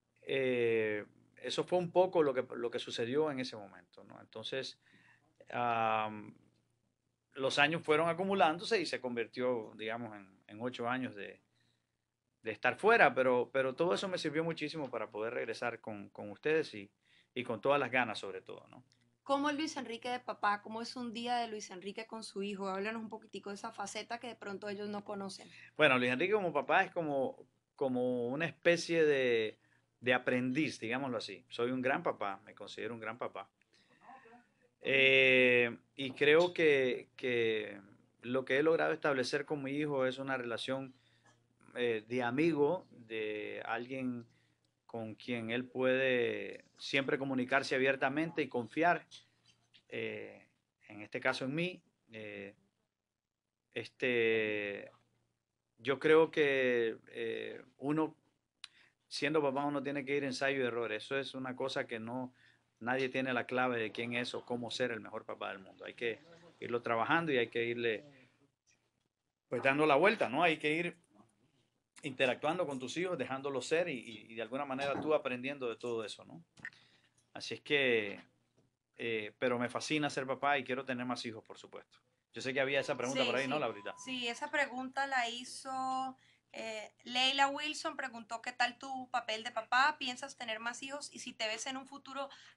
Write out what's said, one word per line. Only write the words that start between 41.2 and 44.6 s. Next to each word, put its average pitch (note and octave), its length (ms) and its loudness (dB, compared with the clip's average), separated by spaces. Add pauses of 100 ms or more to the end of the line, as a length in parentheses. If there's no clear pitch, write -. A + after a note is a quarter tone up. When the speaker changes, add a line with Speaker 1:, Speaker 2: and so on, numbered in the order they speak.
Speaker 1:
eh, A#2 320 0
de B2 160 0
amigo, D3 640 2
de G#2+ 760 -6
alguien A#2+ 600 -4 (640)